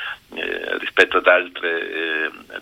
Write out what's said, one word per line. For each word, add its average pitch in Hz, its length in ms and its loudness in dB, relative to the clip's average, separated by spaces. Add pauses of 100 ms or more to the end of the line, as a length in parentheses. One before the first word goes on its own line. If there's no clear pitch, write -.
(340)
eh, - 440 -6
rispetto - 400 2
ad 87 80 0
altre, 90 640 2
eh, 80 400 -4 (320)